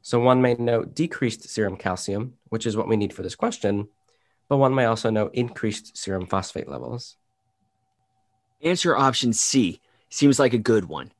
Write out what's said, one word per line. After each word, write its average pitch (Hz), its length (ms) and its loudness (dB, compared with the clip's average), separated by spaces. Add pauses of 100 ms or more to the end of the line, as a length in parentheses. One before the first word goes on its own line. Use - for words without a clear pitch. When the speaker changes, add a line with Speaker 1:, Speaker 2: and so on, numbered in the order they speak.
Speaker 1:
So - 160 0
one 127 240 6
may 123 120 4
note 120 420 -2
decreased 147 520 -4
serum 98 280 -2
calcium, 101 580 -6 (140)
which 110 180 -4
is 107 100 -2
what 110 120 -2
we 110 80 2
need 101 160 -2
for 95 100 -12
this 92 140 -10
question, 104 500 -2 (600)
but 143 80 2
one 135 180 4
may 127 120 2
also 113 220 0
note 107 260 0
increased 117 640 -6
serum 95 300 -6
phosphate - 420 -4
levels. 117 480 -12 (1400)
Speaker 2:
Answer 170 360 2
option 127 360 2
C 110 480 0 (300)
seems 143 300 4
like 127 120 4
a 120 60 0
good 104 280 2
one 73 340 -12